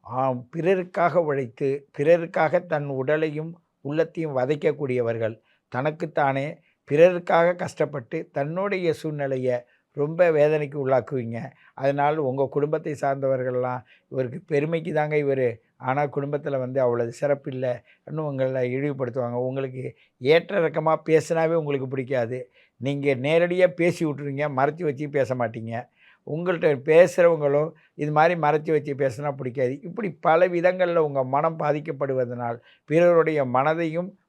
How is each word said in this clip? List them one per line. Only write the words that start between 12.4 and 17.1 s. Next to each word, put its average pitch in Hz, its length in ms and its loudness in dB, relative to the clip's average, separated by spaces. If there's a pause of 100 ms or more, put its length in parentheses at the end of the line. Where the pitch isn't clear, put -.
குடும்பத்தை 151 500 -2
சார்ந்தவர்கள்லாம், 127 840 -2 (260)
"இவருக்கு 131 380 -6
பெருமைக்கு 160 460 -2
தாங்க 151 240 0
இவரு, 131 440 0 (160)
ஆனா 131 260 -2
குடும்பத்துல 143 560 -4
வந்து 127 220 -2
அவ்வளவு 120 320 0